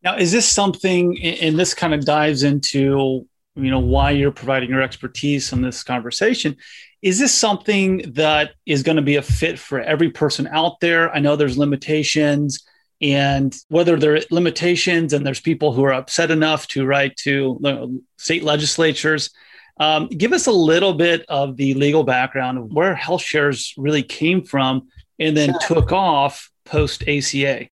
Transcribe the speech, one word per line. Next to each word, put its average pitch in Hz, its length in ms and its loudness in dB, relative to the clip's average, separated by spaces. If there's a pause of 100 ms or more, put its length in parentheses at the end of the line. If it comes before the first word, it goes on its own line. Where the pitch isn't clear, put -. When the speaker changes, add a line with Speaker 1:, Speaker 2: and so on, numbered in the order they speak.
Speaker 1:
Now, 185 140 -2
is 180 160 2
this 233 180 2
something, 180 720 0
and 160 340 0
this 175 160 0
kind 160 200 -2
of 147 100 -2
dives 147 400 2
into, 139 800 2 (300)
you 135 140 -2
know, 131 100 2
why 135 320 2
you're 143 200 2
providing 131 360 -4
your 131 140 0
expertise 135 720 -4
in 127 80 -2
this 127 220 -6
conversation, 135 760 -2 (440)
is 190 180 0
this 269 140 2
something 196 800 0
that 151 400 0 (120)
is 139 180 0
gonna 160 200 2
be 143 120 2
a 139 60 2
fit - 360 -2
for 135 220 -8
every 156 300 0
person - 380 -2
out 165 340 -2
there? 165 340 2
I 151 40 -2
know 147 160 2
there's 139 220 0
limitations, 147 1040 0 (380)
and 139 560 0 (140)
whether 170 260 4
there 151 200 4
are 156 60 2 (100)
limitations 170 840 0
and 143 120 0
there's 135 140 -4
people 151 320 0
who 135 140 2
are 135 80 2
upset 160 380 -2
enough 156 380 0
to 135 160 -2
write 139 320 0
to 139 440 -2
the 127 400 -4 (160)
state 165 260 -4
legislatures, 151 880 0 (500)
um, 156 280 2
give 220 260 0
us - 120 0
a 254 60 2
little 175 420 4
bit 170 360 0
of 139 280 -2
the 135 160 0
legal 143 300 2
background 127 540 -2
of 113 140 -10
where 170 240 0
HealthShares 147 800 -2
really 143 280 0
came 175 400 -2
from 135 440 -2 (320)
and 156 160 0
then 147 140 2
Speaker 2:
Sure. - 320 0
Speaker 1:
took - 100 0
off 160 600 0 (140)
post 151 420 -2
A 147 140 0
C 139 260 -2
A. 123 220 -6 (100)